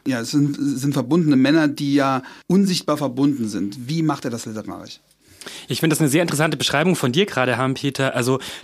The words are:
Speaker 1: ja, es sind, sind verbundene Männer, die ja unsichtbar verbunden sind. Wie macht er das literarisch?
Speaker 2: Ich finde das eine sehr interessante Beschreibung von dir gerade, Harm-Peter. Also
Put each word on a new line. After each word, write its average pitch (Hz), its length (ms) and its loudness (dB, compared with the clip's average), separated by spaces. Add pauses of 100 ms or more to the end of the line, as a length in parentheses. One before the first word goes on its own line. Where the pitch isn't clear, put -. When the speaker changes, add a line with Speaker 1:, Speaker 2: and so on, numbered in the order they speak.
Speaker 1:
ja, 127 140 -2
es 113 100 -8
sind, 143 280 2
sind 135 360 -2
verbundene 143 420 2
Männer, 147 320 4
die 143 240 -2
ja 135 300 2 (240)
unsichtbar 185 500 2
verbunden 131 500 0
sind. 101 420 -6
Wie 160 140 -2
macht 147 220 -2
er 127 60 -4
das 117 160 -8
literarisch? 95 540 -12 (680)
Speaker 2:
Ich 131 140 -4
finde 160 140 4
das 151 60 -2
eine 151 80 4
sehr 156 140 4
interessante 156 340 0
Beschreibung 156 380 2
von 127 160 0
dir 185 160 2
gerade, 127 300 0
Harm-Peter. 131 580 -2
Also 127 240 0 (260)